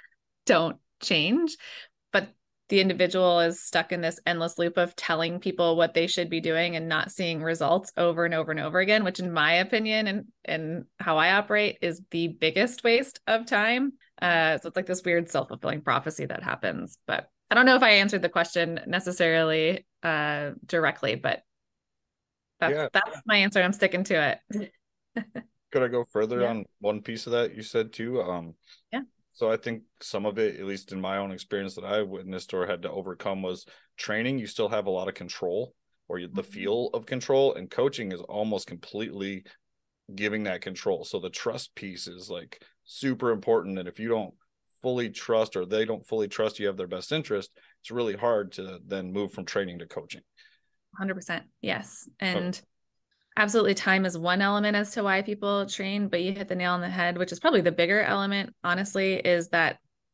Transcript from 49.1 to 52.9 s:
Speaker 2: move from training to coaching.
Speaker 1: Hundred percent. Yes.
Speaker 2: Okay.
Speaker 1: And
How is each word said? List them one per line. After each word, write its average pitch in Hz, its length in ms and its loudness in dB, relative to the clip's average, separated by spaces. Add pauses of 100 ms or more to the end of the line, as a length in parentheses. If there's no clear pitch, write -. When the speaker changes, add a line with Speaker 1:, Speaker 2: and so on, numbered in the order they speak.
Speaker 2:
move 98 220 -2
from 95 100 -10
training 90 360 -4
to 85 60 -14
coaching. - 360 -14 (720)
Speaker 1:
Hundred 190 200 -4
percent. 185 280 -8 (160)
Yes. - 480 -6 (140)
Speaker 2:
Okay. 190 160 0
Speaker 1:
And 185 220 -4 (760)